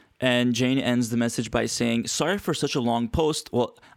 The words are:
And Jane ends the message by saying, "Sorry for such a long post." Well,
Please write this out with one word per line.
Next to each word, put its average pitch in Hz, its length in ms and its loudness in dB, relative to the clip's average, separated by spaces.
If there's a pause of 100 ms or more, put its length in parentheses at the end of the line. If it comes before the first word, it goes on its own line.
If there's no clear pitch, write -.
(200)
And 123 320 2
Jane 127 260 2
ends 120 320 0
the 120 60 0
message 117 360 0
by 113 140 0
saying, 117 420 -2
"Sorry 175 300 0
for 175 160 -2
such - 200 -2
a 143 60 0
long 117 280 0
post." 156 440 -2
Well, 120 240 0 (200)